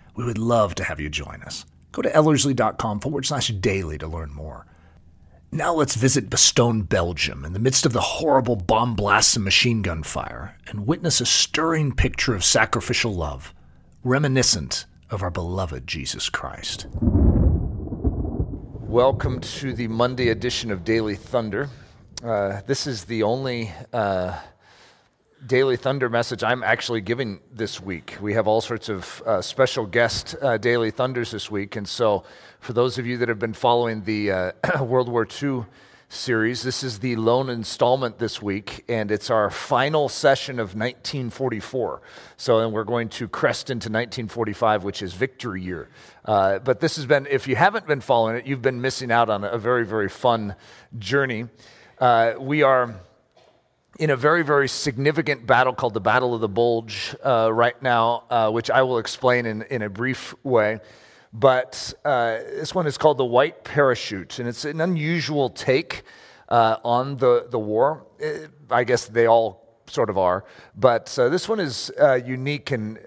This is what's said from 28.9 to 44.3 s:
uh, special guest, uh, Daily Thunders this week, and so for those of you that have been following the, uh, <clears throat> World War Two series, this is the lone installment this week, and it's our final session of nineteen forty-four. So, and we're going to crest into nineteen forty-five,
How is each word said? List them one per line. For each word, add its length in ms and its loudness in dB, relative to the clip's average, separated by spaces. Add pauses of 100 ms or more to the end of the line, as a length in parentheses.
uh, 160 0
special 440 0
guest, 540 -2
uh, 160 0
Daily 360 0
Thunders 400 -4
this 180 -10
week, 240 -6
and 140 -8
so 340 0 (380)
for 120 -10
those 240 0
of 120 -4
you 80 -4
that 120 0
have 120 -2
been 120 -4
following 520 0
the, 260 0
uh, 220 -2 (120)
<clears throat> 200 0
World 240 0
War 180 0
Two 400 -6 (420)
series, 540 -2
this 220 -6
is 160 -8
the 160 -2
lone 340 2
installment 680 0
this 200 -6
week, 480 -6
and 220 -2
it's 200 -2
our 200 2
final 580 0
session 520 0
of 160 -6
nineteen 520 -6
forty-four. 720 -4 (340)
So, 240 4
and 120 0
we're 120 -2
going 240 -2
to 180 -8
crest 420 -2
into 220 -6
nineteen 380 -4
forty-five, 560 0